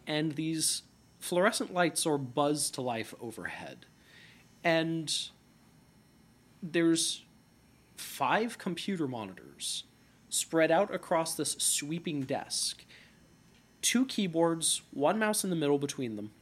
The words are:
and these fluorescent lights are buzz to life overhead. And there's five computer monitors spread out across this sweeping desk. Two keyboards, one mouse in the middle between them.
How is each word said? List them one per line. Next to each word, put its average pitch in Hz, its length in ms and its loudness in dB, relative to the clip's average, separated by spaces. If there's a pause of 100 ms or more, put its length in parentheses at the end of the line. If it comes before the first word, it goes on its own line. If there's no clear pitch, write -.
and 156 260 0
these 160 500 -2 (360)
fluorescent 196 540 2
lights 175 320 2
are 151 120 2
buzz 143 540 0
to - 100 -8
life 117 380 -4
overhead. 85 680 -10 (800)
And 165 500 2 (1500)
there's 165 600 2 (720)
five 180 600 0
computer 175 500 -4
monitors 92 760 -8 (460)
spread 160 420 2
out 190 220 4
across 180 420 -2
this 151 240 -2
sweeping 151 640 -2
desk. - 600 -4 (1000)
Two 247 240 4
keyboards, 165 760 2 (100)
one 151 280 4
mouse 214 260 2
in 190 40 0
the 175 60 0
middle 143 240 4
between 135 380 -4
them. 107 140 -8 (100)